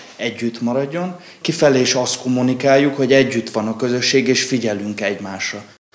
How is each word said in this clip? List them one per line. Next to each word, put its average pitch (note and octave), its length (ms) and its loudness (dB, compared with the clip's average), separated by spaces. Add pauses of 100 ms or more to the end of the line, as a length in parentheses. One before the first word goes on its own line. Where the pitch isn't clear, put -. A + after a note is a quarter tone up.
(160)
együtt A#2 460 -6
maradjon. C#3+ 540 -4 (260)
Kifelé C#3+ 380 2
is B2 140 2
azt B2 280 -2
kommunikáljuk, C3 720 2
hogy C3+ 180 2
együtt A#2 360 2
van G#2+ 180 -2
a A2 80 -4
közösség, B2 520 0
és B2+ 160 2
figyelünk G#2 580 -4
egymásra. G2 640 -6 (320)